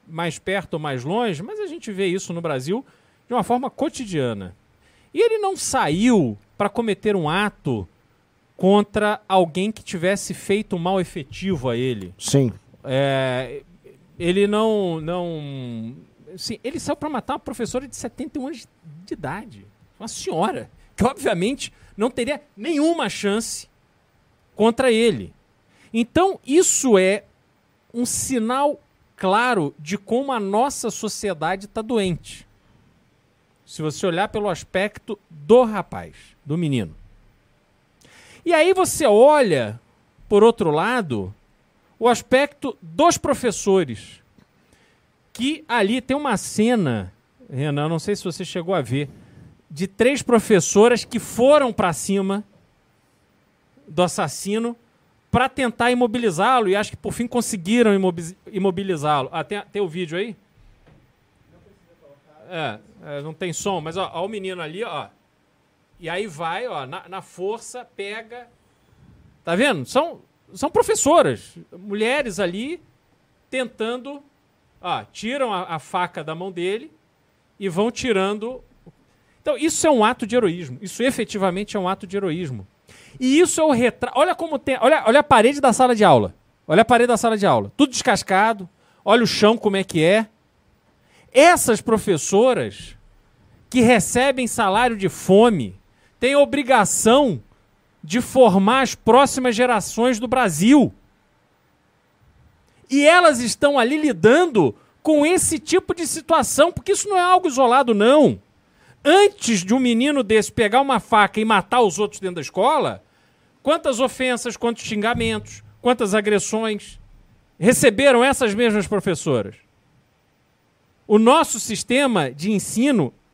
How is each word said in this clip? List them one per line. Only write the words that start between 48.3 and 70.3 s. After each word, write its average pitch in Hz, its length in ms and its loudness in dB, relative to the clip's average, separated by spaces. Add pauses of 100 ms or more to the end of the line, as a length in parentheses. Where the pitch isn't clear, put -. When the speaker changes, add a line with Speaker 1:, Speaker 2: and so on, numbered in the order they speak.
Speaker 1:
chegou 180 300 -6
a 156 80 -2
ver, 131 260 -4 (600)
de 165 160 -8
três 240 360 0
professoras 220 840 4
que 226 160 -6
foram 269 520 2
pra 185 200 0
cima 196 500 -2 (1400)
do 175 160 -2
assassino 202 760 -4 (540)
pra 254 180 2
tentar 240 420 -2
imobilizá-lo 233 760 0
e 196 80 2
acho 208 160 -4
que - 40 -16
por - 160 -10
fim 240 140 -6
conseguiram 220 640 0
imobi-, 185 440 -2 (160)
imobilizá-lo. 175 800 -2
Ah, 165 100 -6
tem, 208 180 -8 (120)
tem 202 100 -4
o 185 60 -4
vídeo 165 280 -8
aí? 214 200 -8 (2000)
É, 147 300 -10 (260)
é, 143 160 -12
não 156 140 -14
tem 180 180 -8
som, 190 280 -4
mas 160 160 -10
ó, 185 180 -4
ó 170 100 -6
o 202 40 -8
menino 190 340 -10
ali, 170 220 -10
ó. 147 240 -10 (880)
E 165 100 -14
aí 196 200 -6
vai, 170 400 -8
ó, 147 180 -8
na, 170 220 -16
na 180 120 -14
força, 220 640 -12 (120)
pega. 220 500 -14 (960)
Tá 170 140 -4
vendo? 208 280 0
São, 285 360 -4 (320)